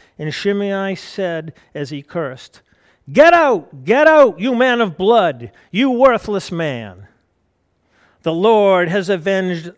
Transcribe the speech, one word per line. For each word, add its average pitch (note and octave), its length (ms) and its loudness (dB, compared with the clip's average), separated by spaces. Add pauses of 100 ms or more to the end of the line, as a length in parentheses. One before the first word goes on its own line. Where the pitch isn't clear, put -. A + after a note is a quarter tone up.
(180)
And D3+ 140 -8
Shimei G3 600 -4
said E3 580 -10 (220)
as C#3+ 160 -8
he C#3+ 120 -10
cursed, C#3 600 -12 (500)
'Get D#4+ 220 6
out, G#3+ 500 0
get C4+ 240 4
out, C4+ 320 4
you B3 140 -2
man A#3+ 260 0
of F#3 160 -2
blood, F3+ 560 0 (180)
you B3+ 200 0
worthless A#3 600 0
man. A#2 560 -8 (1160)
The D#3+ 100 -4
Lord F#3+ 560 2
has F#3 200 -4
avenged F3+ 680 -4